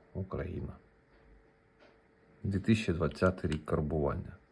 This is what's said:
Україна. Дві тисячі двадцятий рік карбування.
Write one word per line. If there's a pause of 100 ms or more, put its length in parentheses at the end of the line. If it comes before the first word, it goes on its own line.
(140)
Україна. (1700)
Дві
тисячі
двадцятий
рік
карбування. (160)